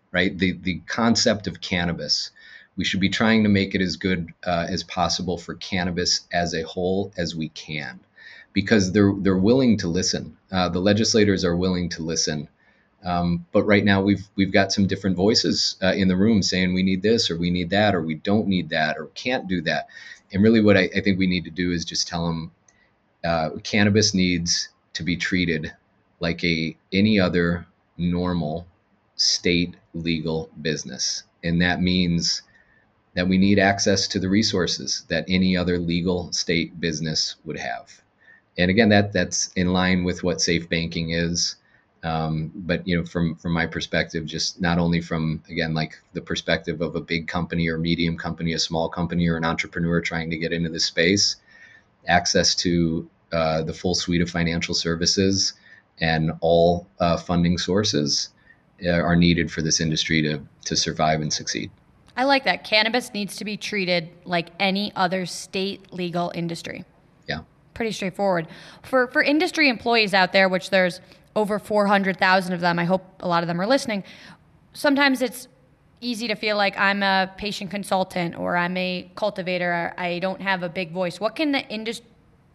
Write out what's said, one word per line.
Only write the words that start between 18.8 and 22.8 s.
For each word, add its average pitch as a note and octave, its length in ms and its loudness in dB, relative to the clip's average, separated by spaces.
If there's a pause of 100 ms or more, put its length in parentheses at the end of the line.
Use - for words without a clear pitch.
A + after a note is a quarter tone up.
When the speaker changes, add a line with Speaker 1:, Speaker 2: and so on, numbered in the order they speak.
Speaker 1:
or D#2 160 -10
can't B2 340 -4
do F2+ 140 -2
that. D2+ 260 -4 (460)
And F#2+ 80 2
really A2+ 180 6
what G#2 160 6
I, F#2 180 2
I G2 60 0
think F#2+ 180 2
we F#2 100 2
need F2+ 160 0
to E2 60 -12
do F2+ 220 -2
is E2+ 140 -4
just - 220 -6
tell E2+ 180 -4
them, E2 260 -6 (720)